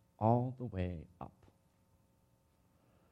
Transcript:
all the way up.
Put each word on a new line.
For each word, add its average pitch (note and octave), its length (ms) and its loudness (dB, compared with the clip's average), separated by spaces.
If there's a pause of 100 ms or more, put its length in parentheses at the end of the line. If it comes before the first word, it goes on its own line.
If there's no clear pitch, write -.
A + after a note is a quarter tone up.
(180)
all B2 400 4
the B2+ 80 -8
way F2+ 400 -4 (120)
up. - 140 -12 (1800)